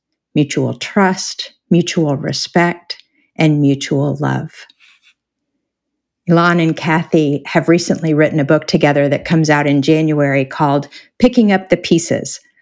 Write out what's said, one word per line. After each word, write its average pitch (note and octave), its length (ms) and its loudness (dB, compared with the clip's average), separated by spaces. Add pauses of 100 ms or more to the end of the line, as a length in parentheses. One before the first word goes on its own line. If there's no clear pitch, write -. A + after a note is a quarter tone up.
(360)
mutual C#3 380 -2
trust, - 800 -4 (160)
mutual E3+ 460 0
respect, D3+ 880 -4 (320)
and D#3 260 2
mutual C#3 600 0
love. C3+ 440 -6 (1700)
Ilan E3+ 320 4
and D#3+ 140 0
Kathy D#3 680 0
have D#3 220 -2
recently E3 460 0
written D3+ 240 0
a C#3+ 60 0
book D3+ 240 0
together C#3+ 400 0
that C3+ 160 -4
comes D#3+ 260 2
out D3 160 2
in C#3+ 160 2
January D3 640 2
called C#3+ 420 -2 (320)
Picking A#3+ 320 4
Up F#3+ 180 0
the E3+ 80 2
Pieces, - 640 -2 (240)